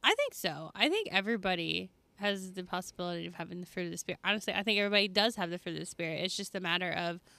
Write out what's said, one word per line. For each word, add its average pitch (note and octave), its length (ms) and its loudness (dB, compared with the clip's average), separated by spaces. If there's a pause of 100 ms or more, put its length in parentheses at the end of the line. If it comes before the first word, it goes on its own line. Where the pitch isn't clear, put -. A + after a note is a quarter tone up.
I F#4+ 100 8
think C#5 200 0
so. D#3 400 -6
I A#3 160 4
think G#4 200 0
everybody F#3 800 0 (260)
has G3 360 -2
the F#3 120 -6
possibility F3 600 -4
of F3 100 -10
having F3 240 -8
the F3+ 60 -10
fruit F3+ 200 -6
of E3+ 60 -6
the F3 60 -8
Spirit. - 240 -6
Honestly, G3+ 300 2
I G3+ 100 0
think G#3 160 4
everybody G3+ 300 4
does G#3 280 4
have F3+ 120 0
the F3 100 -2
fruit F3 180 -6
of D#3 40 -4
the F3 60 -8
Spirit. D#3+ 360 -4
It's F#3 140 0
just G3 180 -6
a F#3+ 60 -4
matter F3 300 0
of, E3+ 300 -2 (180)